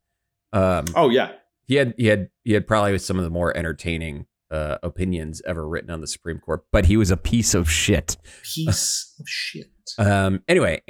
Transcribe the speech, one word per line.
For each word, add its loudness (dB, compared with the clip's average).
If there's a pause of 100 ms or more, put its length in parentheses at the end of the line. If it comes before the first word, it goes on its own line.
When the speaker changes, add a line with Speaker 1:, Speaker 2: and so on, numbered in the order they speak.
(520)
Speaker 1:
Um, 2 (100)
Speaker 2:
Oh, 4
yeah. 2 (340)
Speaker 1:
he 0
had, 2
he 2
had, 2 (160)
he 0
had 2
probably 2
some -4
of 0
the -2
more -2
entertaining, -6 (260)
uh, -4
opinions -4
ever -6
written -6
on -8
the -12
Supreme -10
Court, -6
but 4
he 6
was 4
a 2
piece 0
of 2
shit. 0 (260)
Speaker 2:
Piece -4
of -20
shit. -10 (280)
Speaker 1:
Um, 2
anyway, 2